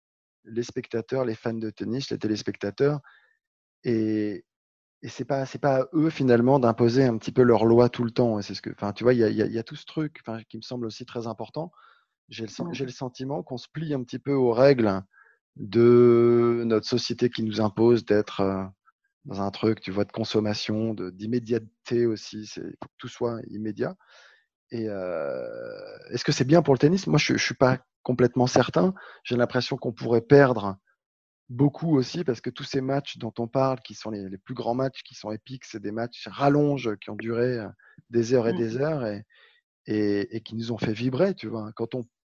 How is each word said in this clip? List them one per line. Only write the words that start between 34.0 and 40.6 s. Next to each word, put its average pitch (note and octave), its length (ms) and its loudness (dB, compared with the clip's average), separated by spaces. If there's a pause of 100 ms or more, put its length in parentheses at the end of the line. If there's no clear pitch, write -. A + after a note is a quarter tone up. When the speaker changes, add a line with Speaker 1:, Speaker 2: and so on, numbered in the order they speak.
Speaker 1:
les, G2+ 180 -8
les F#2+ 100 -12
plus - 160 -14
grands A#2+ 200 -4
matchs, C3 300 -4
qui - 100 -20
sont G#2+ 160 -12
épiques, B2+ 360 -14
c'est - 120 -14
des G2+ 140 -8
matchs A#2 340 -10
rallonges C#3 720 0
qui - 140 -16
ont G#2 60 -10
duré, A#2 420 -2
euh, G#2 100 -10 (420)
des A#2 240 2
heures A#2 140 4
et A#2 60 0
Speaker 2:
Mm. - 20 -2
Speaker 1:
des A2+ 220 -2
heures C#3+ 280 -2
et, G#2 180 -6 (640)
et, G#2 500 -2
et A2+ 40 -6
qui A2 160 -14
nous A2+ 160 -6